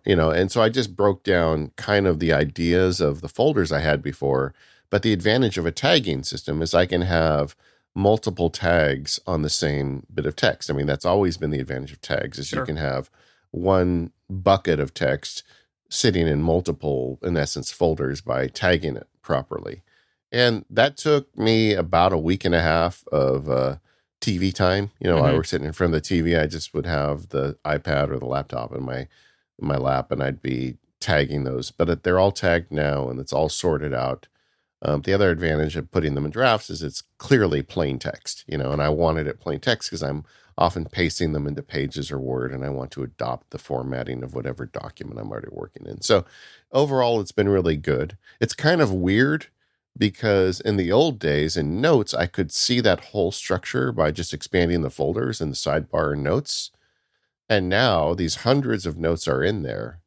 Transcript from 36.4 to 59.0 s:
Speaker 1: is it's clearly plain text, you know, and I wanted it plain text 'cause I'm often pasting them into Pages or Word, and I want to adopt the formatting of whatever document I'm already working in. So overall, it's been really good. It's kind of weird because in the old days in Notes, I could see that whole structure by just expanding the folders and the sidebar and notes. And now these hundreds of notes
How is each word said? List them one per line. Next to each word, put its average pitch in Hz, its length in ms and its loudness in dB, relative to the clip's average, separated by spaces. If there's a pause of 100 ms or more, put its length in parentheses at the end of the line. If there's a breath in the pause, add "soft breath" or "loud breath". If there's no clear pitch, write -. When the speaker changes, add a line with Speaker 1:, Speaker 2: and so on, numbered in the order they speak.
Speaker 1:
is 80 120 -8
it's - 220 -10 (140)
clearly 92 460 2
plain 69 360 -4
text, - 480 -10
you 76 100 -4
know, 67 140 -2
and 73 100 0
I 73 60 2
wanted 78 400 0
it - 140 -8
plain 69 180 -6
text - 300 -2
'cause 87 120 -8
I'm 73 220 -4 (340 soft breath)
often 87 280 0
pasting 82 480 -2
them 71 120 -2
into 71 160 -6
Pages 71 480 -6
or 71 100 -6
Word, 64 340 -4
and 65 100 -8
I 69 60 -4
want 65 220 -8
to 67 120 -10
adopt 62 460 -8
the 76 100 -12
formatting 64 640 -6
of 64 100 -10
whatever 64 320 -8
document - 540 -12
I'm 52 120 -10
already 53 200 -12
working 50 340 -14
in. 50 140 -12
So 101 240 2 (480 loud breath)
overall, 131 480 2
it's 98 140 -6
been 101 160 2
really 85 260 2
good. 73 420 -4 (220 soft breath)
It's - 140 -2
kind 165 280 2
of 120 120 4
weird 107 540 2 (480)
because 98 640 2
in 104 180 0
the 90 140 0
old 131 280 4
days 76 360 0
in 82 240 -2
Notes, 139 360 2
I 87 100 0
could 87 260 -2
see - 300 0
that 98 300 2
whole 98 200 0
structure - 600 -4
by 78 180 2
just 85 240 -6
expanding 85 480 0
the 69 80 -2
folders 104 500 -4
and 76 120 -4
the 65 40 -8
sidebar 76 580 -2
and 73 100 -4
notes. 98 480 -2 (800)
And 95 200 2
now 92 460 4
these 85 220 -2
hundreds 120 500 0
of 80 100 -6
notes 82 300 -2